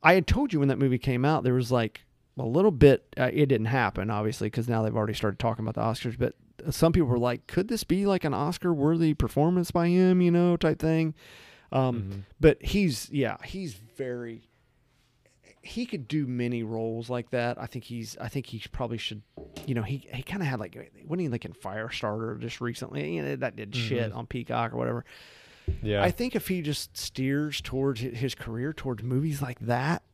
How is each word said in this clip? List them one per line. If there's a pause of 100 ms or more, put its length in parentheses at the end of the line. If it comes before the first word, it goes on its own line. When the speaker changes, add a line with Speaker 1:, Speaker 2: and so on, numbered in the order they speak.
Speaker 1:
I
had
told
you
when
that
movie
came
out,
there
was,
like, (360)
a
little
bit, (120)
uh,
it
didn't
happen,
obviously,
'cause
now
they've
already
started
talking
about
the
Oscars,
but (380)
some
people
were
like,
"Could
this
be,
like,
an
Oscar-worthy
performance
by
him?"
You
know,
type
thing. (580)
Um,
Speaker 2:
Mm-hmm. (200)
Speaker 1:
but
he's,
yeah,
he's
very, (1120)
he
could
do
many
roles
like
that.
I
think
he's,
I
think
he (100)
probably
should, (460)
you
know,
he,
he
kinda
had,
like, (280)
wasn't
he,
like,
in
Firestarter
just
recently?
You
know,
that
did
shit
Speaker 2:
Mm-hmm.
Speaker 1:
on
Peacock
or
whatever. (760)
Speaker 2:
Yeah.
Speaker 1:
I
think
if
he
just
steers
towards
hi-,
his
career
towards
movies
like
that (100)